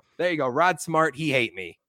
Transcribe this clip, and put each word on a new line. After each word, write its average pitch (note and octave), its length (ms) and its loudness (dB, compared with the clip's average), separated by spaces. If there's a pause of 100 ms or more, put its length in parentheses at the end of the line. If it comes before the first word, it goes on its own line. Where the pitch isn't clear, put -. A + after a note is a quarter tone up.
(200)
there F3 100 0
you E3+ 80 -2
go. C3+ 100 0
Rod D#3+ 320 2
Smart, D#3+ 360 0
he D3+ 160 -4
hate A#2 240 0
me. F2+ 340 -12